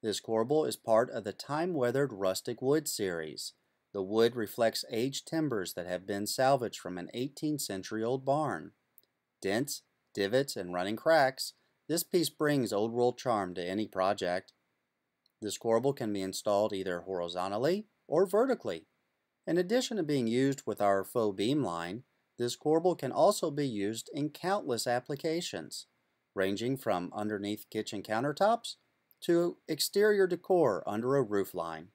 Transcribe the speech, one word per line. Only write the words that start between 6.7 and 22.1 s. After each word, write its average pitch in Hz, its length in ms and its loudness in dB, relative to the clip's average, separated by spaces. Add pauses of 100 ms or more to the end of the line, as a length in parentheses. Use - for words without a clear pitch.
from 90 180 -8
an 90 160 -10
eighteenth 143 460 -4
century 104 420 -6
old 131 220 -2
barn. 135 480 -2 (680)
Dents, 107 420 -2 (300)
divots, 113 440 0
and 90 180 -6
running 95 220 -2
cracks, 143 560 2 (360)
this 170 140 0
piece 170 260 0
brings 143 440 0
old 107 180 0
world 123 280 2
charm 101 360 -2
to 87 100 -6
any 98 220 -2
project. 95 680 0 (880)
This 104 160 -6
corbel 117 360 2
can 117 200 -4
be 98 100 -2
installed 101 500 0
either 90 300 -4
horizontally 95 840 -2 (220)
or 170 180 4
vertically. 202 600 0 (600)
In 165 120 2
addition 226 400 0
to 185 40 0
being 143 240 2
used 131 400 2
with 107 140 -4
our 98 240 4
faux 107 320 0
beam 127 260 2
line, 87 400 -4 (340)